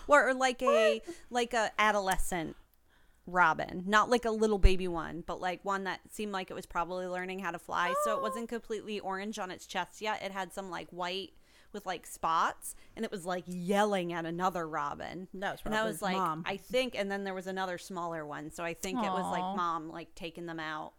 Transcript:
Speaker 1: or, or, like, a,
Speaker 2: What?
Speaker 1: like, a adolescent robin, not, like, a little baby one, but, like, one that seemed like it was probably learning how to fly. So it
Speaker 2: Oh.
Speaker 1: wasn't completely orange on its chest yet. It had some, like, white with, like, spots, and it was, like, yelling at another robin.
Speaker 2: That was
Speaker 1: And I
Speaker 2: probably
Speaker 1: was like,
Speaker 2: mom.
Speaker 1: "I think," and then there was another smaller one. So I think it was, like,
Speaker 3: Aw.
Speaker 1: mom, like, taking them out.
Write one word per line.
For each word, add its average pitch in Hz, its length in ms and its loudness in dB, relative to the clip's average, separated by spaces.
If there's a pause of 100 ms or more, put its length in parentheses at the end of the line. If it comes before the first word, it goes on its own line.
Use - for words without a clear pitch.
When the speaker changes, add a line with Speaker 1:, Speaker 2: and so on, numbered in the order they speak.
Speaker 1:
or, 277 220 8
or, 262 40 4
like, 254 300 2
a, 226 420 6
Speaker 2:
What? 339 100 -10 (140)
Speaker 1:
like, 240 240 0
a 220 240 2
adolescent 190 760 2 (720)
robin, 175 580 4
not, 208 240 6
like, 240 160 4
a 226 60 2
little 220 260 4
baby 185 300 10
one, 160 400 -4
but, 175 120 -6
like, 180 240 -4
one 196 200 -2
that 180 160 -4 (120)
seemed 208 200 -6
like 190 180 -6
it - 60 -10
was 185 100 -8
probably 180 400 -4
learning 180 340 -4
how 180 120 -4
to 170 80 -8
fly. 175 340 0 (100)
So - 120 2
it - 40 -4
Speaker 2:
Oh. - 40 -4
Speaker 1:
wasn't 220 260 -4
completely 214 500 -6
orange 196 380 -6
on 185 140 -6
its - 160 -14
chest - 340 -6
yet. 214 220 -4
It 190 80 -6
had 185 200 -6
some, 196 200 -8
like, 165 180 -10
white 180 440 -6 (380)
with, 208 140 -12
like, 185 220 -6
spots, - 680 0 (220)
and 226 100 -4
it - 60 -8
was, 170 160 -8
like, 180 180 -4
yelling 180 680 2
at 170 140 -4
another 170 420 0
robin. 151 680 -4
Speaker 2:
That 185 160 -4
was 135 140 -10
Speaker 1:
And 214 100 -2
I - 20 2
Speaker 2:
probably 220 140 2
Speaker 1:
was 160 100 -8
like, 190 160 0
Speaker 2:
mom. 165 300 0
Speaker 1:
"I 196 100 -2
think," 247 380 -2
and 196 160 -2
then 202 140 -2
there 190 100 -4
was 185 100 -8
another 190 320 -4
smaller 170 480 -6
one. 147 240 -8
So - 140 -8
I 170 100 -4
think 196 240 -6
it 208 140 0
was, 185 200 0
like, 180 120 -2
Speaker 3:
Aw. 190 120 -4
Speaker 1:
mom, 165 360 -2
like, 165 240 -14
taking 170 320 -10
them 165 120 -8
out. 156 400 -8